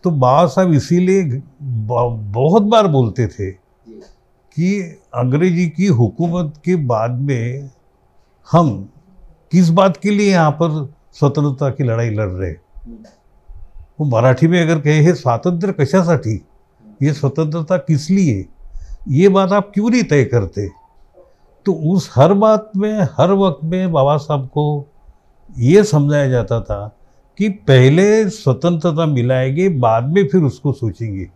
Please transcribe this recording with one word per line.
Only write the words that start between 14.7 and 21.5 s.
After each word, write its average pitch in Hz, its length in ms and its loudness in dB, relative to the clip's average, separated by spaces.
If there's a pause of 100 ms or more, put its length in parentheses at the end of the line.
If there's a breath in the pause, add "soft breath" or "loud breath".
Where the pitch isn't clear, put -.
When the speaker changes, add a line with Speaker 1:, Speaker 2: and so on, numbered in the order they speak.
Speaker 1:
कहे, 147 220 2
"हे 170 140 4
स्वातंत्र्य 175 640 -4
कशासाठी? 156 680 0 (580)
ये 147 100 0
स्वतंत्रता 156 640 -4
किस 156 320 -2
लिए? 151 360 0 (640 soft breath)
ये 170 220 4
बात 190 220 2
आप 202 220 -2
क्यों 208 160 -2
नहीं 240 140 0
तय 147 200 2
करते?" 101 440 -4 (1000)